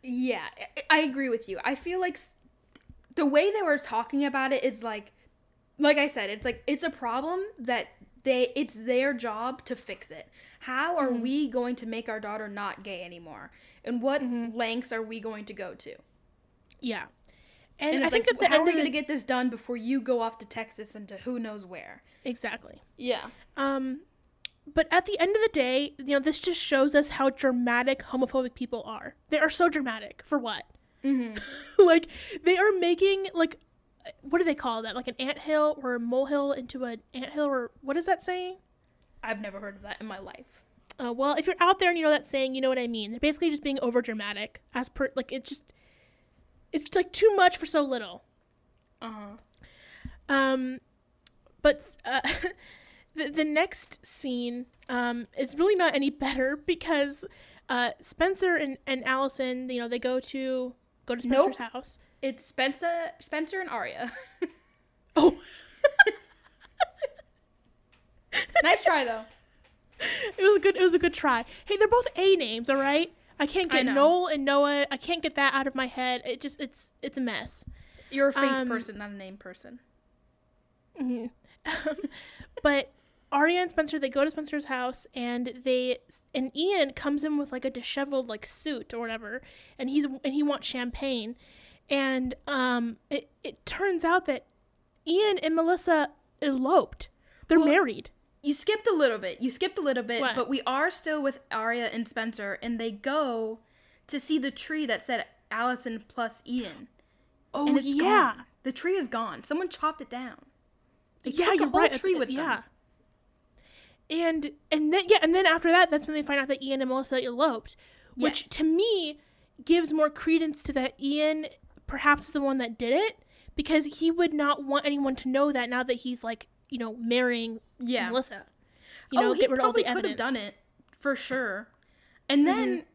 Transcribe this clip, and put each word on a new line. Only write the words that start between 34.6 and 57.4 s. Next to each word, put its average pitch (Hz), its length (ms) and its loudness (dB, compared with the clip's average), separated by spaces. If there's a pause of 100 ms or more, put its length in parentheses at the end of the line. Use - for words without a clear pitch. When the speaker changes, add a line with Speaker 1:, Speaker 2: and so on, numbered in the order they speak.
Speaker 2:
that? 220 120 -8
Like, 247 140 -6
an 233 100 -10
anthill 302 640 0
or 247 120 -2
a 240 40 -4
molehill 277 540 0
into 254 320 -6
an 233 160 -10 (120)
anthill, 285 320 -4
or 262 260 -2 (100)
what 277 160 -4
is 339 80 -2
that 370 180 0
saying? 359 340 -4 (640)
Speaker 1:
I've 220 200 -6
never 202 180 -10
heard 202 160 -12
of 196 60 -20
that 202 180 -14
in 220 80 -12
my 196 120 -12
life. - 440 -20 (400)
Speaker 2:
Uh, 240 80 -4
well, 269 240 2
if 302 100 -2
you're 359 140 0
out 381 200 4
there 359 100 4
and 349 80 0
you 320 80 0
know 302 60 6
that 294 140 2
saying, 262 300 -2
you 269 60 -2
know 262 80 2
what 254 100 0
I 240 80 -4
mean. 220 240 -6
They're 233 80 -10
basically 302 300 2
just 294 140 -4
being 277 160 -2
overdramatic. 220 800 -2 (160)
As 247 140 -4
per, - 280 -4
like, 254 180 -6
it's 262 160 -8
just, - 140 -12 (1080)
it's, 302 240 -6
like, 359 180 2
too 415 220 6
much 359 220 6
for - 100 -8
so 311 160 2
little. 226 400 -6 (800)
Speaker 1:
Uh-huh. 214 360 -14 (960)
Speaker 2:
Um, 262 460 2 (840)
but, 294 260 2 (180)
uh, 254 160 0 (480)
<laughs> - 460 -20
the, 311 140 -2
the 311 160 0
next 311 600 -2
scene, 240 600 -6 (240)
um, 240 380 -2 (100)
is 269 200 -4
really 381 180 4
not 349 200 4
any 277 140 2
better 269 460 -2
because, 294 720 -2 (440)